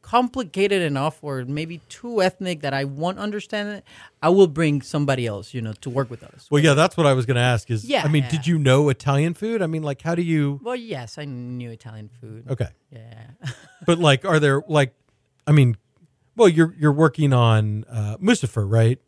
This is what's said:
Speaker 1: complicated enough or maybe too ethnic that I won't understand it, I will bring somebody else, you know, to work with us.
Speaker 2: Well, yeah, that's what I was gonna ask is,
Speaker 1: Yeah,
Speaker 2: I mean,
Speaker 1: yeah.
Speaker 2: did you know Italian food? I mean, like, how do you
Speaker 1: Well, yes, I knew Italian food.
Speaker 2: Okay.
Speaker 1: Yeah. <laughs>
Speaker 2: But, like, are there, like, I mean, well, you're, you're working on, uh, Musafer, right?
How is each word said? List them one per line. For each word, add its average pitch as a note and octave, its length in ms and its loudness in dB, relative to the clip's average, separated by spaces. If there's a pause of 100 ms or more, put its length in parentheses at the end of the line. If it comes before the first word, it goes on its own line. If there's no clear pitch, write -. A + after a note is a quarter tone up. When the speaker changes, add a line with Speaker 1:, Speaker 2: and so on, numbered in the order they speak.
Speaker 1:
complicated G#3 800 -2
enough D3+ 400 -2
or C3+ 240 -8
maybe D#3 420 -8
too A#3 340 -4
ethnic F#3 380 -2
that C#3+ 140 -6
I C3+ 100 -4
won't D3+ 340 -6
understand G#3 520 -8
it, G#3 160 -14 (360)
I D#3 60 2
will F#3 200 6
bring D3 340 0
somebody C#3 440 -2
else, G#2 280 -8
you B2 80 -8
know, A2 180 -8
to - 100 -12
work B2+ 200 -4
with A#2+ 140 -16
us. - 280 -20
Speaker 2:
Well, D3 100 4
yeah, D3+ 120 6
that's D3+ 240 2
what E3 100 2
I C#3 60 4
was B2+ 120 0
gonna B2 140 0
ask B2 320 0
is, A2 140 -4
Speaker 1:
Yeah, B3+ 180 -2
Speaker 2:
I D3 60 0
mean, D3 140 2
Speaker 1:
yeah. B2 80 -6
Speaker 2:
did D3 140 -4
you E3 140 0
know C#3 300 4
Italian C#3+ 440 0
food? A3 280 -4
I E3+ 60 -2
mean, D#3+ 140 -4
like, C#3+ 200 -8
how E3 140 -4
do F3 60 -2
you D3 400 0
Speaker 1:
Well, B3 140 -6
yes, G3 420 -10
I D3+ 60 -12
knew B2 480 -12
Italian A2 380 -16 (100)
food. A2+ 300 -18
Speaker 2:
Okay. B2 180 -6 (240)
Speaker 1:
Yeah. A2+ 360 -20 (140)
<laughs> - 440 -14
Speaker 2:
But, E3+ 140 2
like, D3 260 2
are E3 160 2
there, C#3+ 260 2
like, D3 260 0 (540)
I D3 60 4
mean, B2+ 240 4 (580)
well, A3 140 6
you're, E3 280 2
you're D3+ 140 2
working D3+ 400 2
on, A2 580 2
uh, G#2+ 280 -6
Musafer, C3 520 0
right? A2+ 380 2